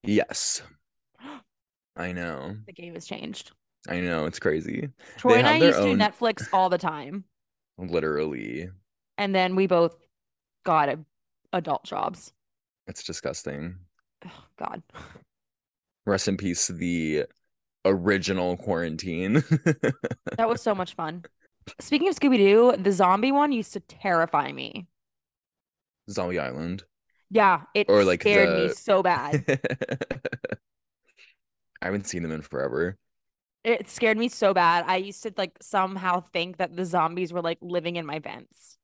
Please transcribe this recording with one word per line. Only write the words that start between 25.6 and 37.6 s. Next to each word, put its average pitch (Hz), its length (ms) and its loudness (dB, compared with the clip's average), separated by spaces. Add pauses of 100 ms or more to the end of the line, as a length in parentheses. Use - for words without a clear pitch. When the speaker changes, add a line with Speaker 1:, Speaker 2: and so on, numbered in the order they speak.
Speaker 1:
Zombie 90 300 -4
Island. 78 460 -6 (440)
Speaker 2:
Yeah, 190 340 4 (120)
it 208 140 2
Speaker 1:
Or, 101 160 8
like, 90 160 4
Speaker 2:
scared 85 360 4
me 80 120 2
Speaker 1:
the - 60 -2
Speaker 2:
so 170 280 2
bad. 147 440 0
Speaker 1:
<laughs> 131 140 0 (2250)
I 92 40 -4
haven't 98 200 -4
seen 87 160 -6
them 80 80 -6
in 78 120 -6
forever. 71 540 -4 (680)
Speaker 2:
It 226 240 -2
scared 214 280 0
me 233 120 -2
so 196 260 0
bad. 175 320 4
I 185 100 0
used 196 280 -8
to, 190 120 -10
like, 185 240 -6
somehow 190 600 -2
think 175 380 -6
that 170 180 -4
the 180 80 -4
zombies 170 480 -2
were, 175 100 -4
like, 165 180 -4